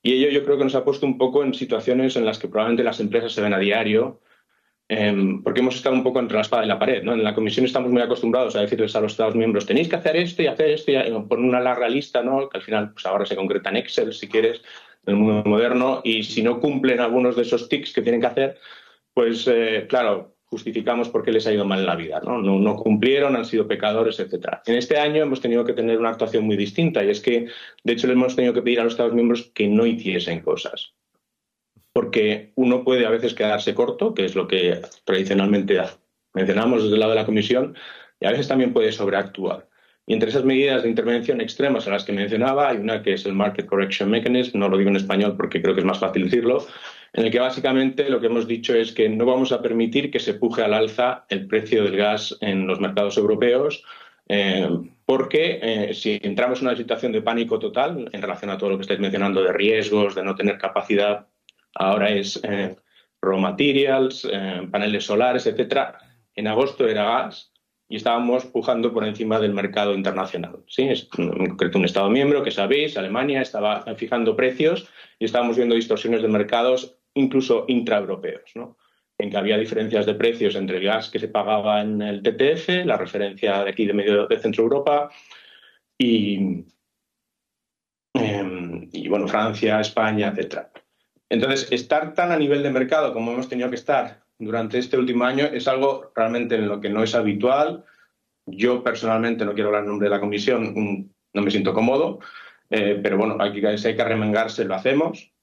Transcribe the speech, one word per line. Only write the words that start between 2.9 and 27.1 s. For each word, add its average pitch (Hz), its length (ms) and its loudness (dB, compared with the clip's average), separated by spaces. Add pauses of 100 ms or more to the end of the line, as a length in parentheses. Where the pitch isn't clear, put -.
empresas 113 320 -2
se 107 80 -2
ven 101 120 0
a 95 60 0
diario, 107 600 0 (680)
em, 104 560 0
porque 107 160 0
hemos 127 160 2
estado 131 200 0
un 131 80 0
poco 127 180 2
entre 107 140 -4
la 107 80 2
espada 113 200 0
y 107 60 0
la 92 100 0
pared, 123 240 0
¿no? 113 80 -2
En 113 140 2
la 107 100 -2
Comisión 110 300 0
estamos 123 260 0
muy 120 100 4
acostumbrados 117 540 0
a 104 60 2
decirles 107 340 0
a 107 60 2
los 107 100 -2
Estados 113 240 0
miembros, 110 300 2
"Tenéis 160 240 2
que 170 80 0
hacer 160 180 0
esto 175 280 0
y 147 40 2
hacer 151 220 2
esto", 151 220 0
y 139 40 4
a-, 131 80 2 (240)
poner 120 160 0
una 127 160 4
larga 123 300 0
lista, 127 340 -2
¿no? 135 240 0
Que - 120 -8
al - 40 -12
final, 107 300 -2
pues, - 120 -14
ahora 98 200 0
se 98 100 -4
concreta 98 340 -2
en 101 80 -2
Excel, 113 360 -2
si - 160 -12
quieres, 113 320 2 (460)
en 101 60 2
el 104 60 4
mundo 107 280 4
moderno, 123 560 2
y 113 200 0
si 110 180 -4
no 117 180 2
cumplen 131 400 2
algunos 123 360 2
de 120 80 2
esos 120 260 -2
tics - 240 -4
que 123 80 0
tienen 117 200 2
que 123 60 2
hacer, 131 300 -2 (560)
pues, 117 340 2
eh, 113 400 2
claro, 110 480 0 (100)
justificamos 117 640 -4
por 107 140 -2
qué 117 80 0
les 110 140 2
ha 110 80 2
ido 101 100 2
mal 95 180 0
en 92 40 0
la 82 100 0
vida, 78 260 -6
¿no? 120 200 -4
No, 98 160 4
no 104 180 4
cumplieron, 123 600 2
han 113 100 -2
sido 110 220 0
pecadores, 107 520 0
etcétera. - 460 -6
En 117 80 2
este 123 240 2
año 151 240 2
hemos 135 200 0
tenido 120 220 2
que 120 100 0
tener 113 260 0
una 117 100 0
actuación 113 360 0
muy 104 120 2
distinta, 104 460 0
y 101 80 4